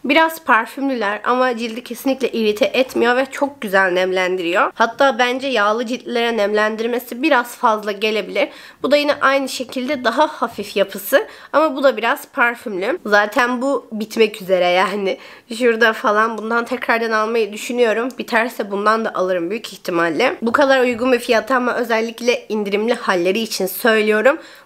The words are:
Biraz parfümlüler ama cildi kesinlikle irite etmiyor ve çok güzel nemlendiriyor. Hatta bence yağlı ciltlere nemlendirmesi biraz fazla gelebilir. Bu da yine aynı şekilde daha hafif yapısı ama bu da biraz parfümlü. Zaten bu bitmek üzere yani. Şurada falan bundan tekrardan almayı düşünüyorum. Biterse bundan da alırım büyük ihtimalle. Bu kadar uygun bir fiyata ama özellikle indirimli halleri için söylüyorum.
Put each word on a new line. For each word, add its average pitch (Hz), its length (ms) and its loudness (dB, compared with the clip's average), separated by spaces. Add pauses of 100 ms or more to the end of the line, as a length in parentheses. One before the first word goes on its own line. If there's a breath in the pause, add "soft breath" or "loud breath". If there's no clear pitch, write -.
Biraz 320 380 2
parfümlüler 233 800 0
ama 254 340 0
cildi 226 260 -6
kesinlikle 262 480 -2
irite 214 340 0
etmiyor 240 500 2
ve 262 100 0
çok 277 360 -6
güzel 190 300 2
nemlendiriyor. 185 840 0
Hatta 233 440 2
bence 247 280 0
yağlı 220 380 0
ciltlere 233 520 -2
nemlendirmesi 220 840 -2
biraz 254 340 2
fazla 214 360 0
gelebilir. 202 580 -2 (340 loud breath)
Bu 262 80 2
da 294 60 4
yine 285 240 2
aynı 269 280 2
şekilde 254 540 -6
daha 247 240 2
hafif 226 480 -6
yapısı 208 520 0 (260 loud breath)
ama 285 220 2
bu 269 80 -4
da 262 140 4
biraz 233 300 -2
parfümlü. 233 760 -2
Zaten 226 560 2
bu 277 300 -2
bitmek 214 500 -2
üzere 180 260 2
yani. 185 500 0 (400 loud breath)
Şurada 226 360 2
falan 220 440 0
bundan 226 280 -4
tekrardan 233 460 -2
almayı 220 420 0
düşünüyorum. 233 560 0 (100)
Biterse 233 520 -2
bundan 214 340 0
da - 100 -4
alırım 180 340 -2
büyük 220 240 -8
ihtimalle. 170 680 0
Bu 226 100 -2
kadar 269 300 4
uygun 247 300 0
bir 240 80 2
fiyata 233 360 0
ama 247 200 0
özellikle 226 760 -2
indirimli 208 440 0
halleri 190 460 0
için 214 260 -4
söylüyorum. 220 720 2 (280 loud breath)